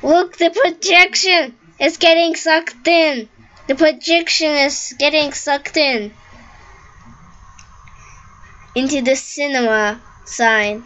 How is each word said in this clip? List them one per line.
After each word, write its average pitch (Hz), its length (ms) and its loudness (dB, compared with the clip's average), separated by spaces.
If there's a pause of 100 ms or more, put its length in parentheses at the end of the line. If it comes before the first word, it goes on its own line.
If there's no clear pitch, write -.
look, 349 340 2
the 339 120 2
projection 349 1040 0 (240)
is 330 180 0
getting 330 380 2
sucked 320 520 -2
in. 302 420 0 (380)
The 269 80 0
projection 320 760 0
is 285 480 -2
getting 294 320 0
sucked 285 460 -4
in 240 340 -2 (2750)
into 269 260 -4
the 262 140 0
cinema 233 840 -2 (240)
sign. 220 600 -2